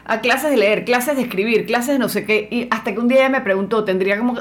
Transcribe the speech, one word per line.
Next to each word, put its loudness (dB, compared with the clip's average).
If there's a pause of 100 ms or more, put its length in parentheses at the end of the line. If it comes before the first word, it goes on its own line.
a -4
clases 0
de 2
leer, 2
clases 0
de 0
escribir, 0
clases 0
de 2
no 0
sé -4
qué, 0
y -4
hasta -4
que -6
un 2
día 4
ella 4
me 0
preguntó, 0
tendría 0
como 0